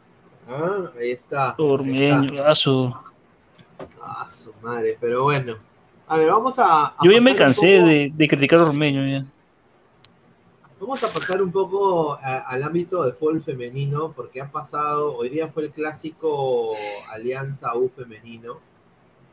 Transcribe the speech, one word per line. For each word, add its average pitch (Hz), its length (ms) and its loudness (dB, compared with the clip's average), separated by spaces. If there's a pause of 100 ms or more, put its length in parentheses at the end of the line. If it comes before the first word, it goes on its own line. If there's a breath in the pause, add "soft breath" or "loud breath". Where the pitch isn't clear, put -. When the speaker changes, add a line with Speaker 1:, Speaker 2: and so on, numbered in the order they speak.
(480)
Speaker 1:
Ah, 165 500 -6
ahí 120 140 -4
está, 135 380 -4
ahí - 80 -8
Speaker 2:
Ormeño, 139 640 2
Speaker 1:
está. 139 260 0
Speaker 2:
a 151 40 6
su 131 400 0 (1080)
Speaker 1:
A - 260 -14
su - 240 -18 (100)
madre, 113 380 -4
pero 120 240 0
bueno. 131 320 0 (520)
A 160 100 0
ver, 160 120 4
vamos 247 280 2
a, 165 280 4
a - 160 -8
Speaker 2:
Yo 175 80 8
ya 226 100 8
me 254 120 6
Speaker 1:
pasar 180 160 4
un 131 60 6
Speaker 2:
cansé 190 240 6
Speaker 1:
poco 175 100 8
Speaker 2:
de, 147 260 4
de 151 140 2
criticar 143 320 4
a 170 40 6
Ormeño, 143 420 0
ya. 139 180 -4 (1500)
Speaker 1:
Vamos 254 240 -8
a 226 100 -2
pasar 185 300 -2
un 185 80 -2
poco 180 640 0
a, 131 240 -6 (100)
al 131 140 -4
ámbito 170 400 -4
del 123 120 -2
fútbol 156 280 -2
femenino, 139 680 -6
porque 123 280 -14
ha 143 100 -14
pasado, 147 680 -6
hoy 120 140 -6
día 156 180 -4
fue 156 160 -8
el 143 60 -8
clásico 143 1040 -4 (380)
Alianza 127 640 -8
U 127 120 0
femenino, 117 720 -18 (720)